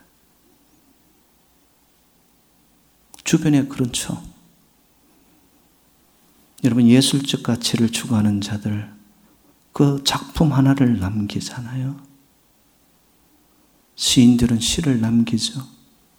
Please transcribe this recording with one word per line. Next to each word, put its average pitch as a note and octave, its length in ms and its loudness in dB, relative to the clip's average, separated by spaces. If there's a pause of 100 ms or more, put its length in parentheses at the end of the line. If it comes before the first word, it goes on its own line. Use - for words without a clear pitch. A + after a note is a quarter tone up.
(3250)
주변에 D3+ 440 2
그렇죠. - 540 -8 (2500)
여러분, A#2+ 200 4
예술적 C3 580 4
가치를 A#2 500 -2
추구하는 G#2 480 0
자들, G#2 520 -8 (760)
그 C#3+ 320 2
작품 - 480 -2
하나를 C3+ 480 2
남기잖아요. A#2 1040 -6 (1900)
시인들은 A#2+ 600 4
시를 C3+ 400 -2
남기죠. A#2 680 -2 (540)